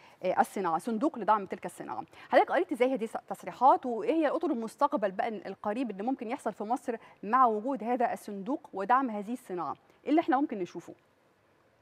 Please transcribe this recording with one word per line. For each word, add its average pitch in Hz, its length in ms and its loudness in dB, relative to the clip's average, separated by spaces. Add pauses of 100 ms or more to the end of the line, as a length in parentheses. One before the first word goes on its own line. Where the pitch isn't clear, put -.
(220)
آه، 185 180 2
الصناعة، 180 380 0
صندوق 226 400 -2
لدعم 202 280 2
تلك 196 200 -10
الصناعة. 143 380 -10 (240)
حضرتك 320 220 6
قريت 320 220 0
إزاي 254 220 2
هذه 220 200 -4
التصريحات 247 720 2
وإيه 220 260 0
هي 320 160 4
أطر 330 220 0
المستقبل 226 600 0
بقى 196 180 -2
القريب 214 600 -6
اللي 196 120 -8
ممكن 247 260 -4
يحصل 233 240 -6
في 208 120 -10
مصر 233 320 -4 (260)
مع 240 240 4
وجود 220 380 -2
هذا 240 280 0
الصندوق 202 600 -8
ودعم 233 380 2
هذه 208 220 -8
الصناعة؟ 170 440 -8 (280)
إيه - 60 -4
اللي 311 100 6
إحنا 320 160 2
ممكن 262 220 -2
نشوفه؟ 175 360 -10 (880)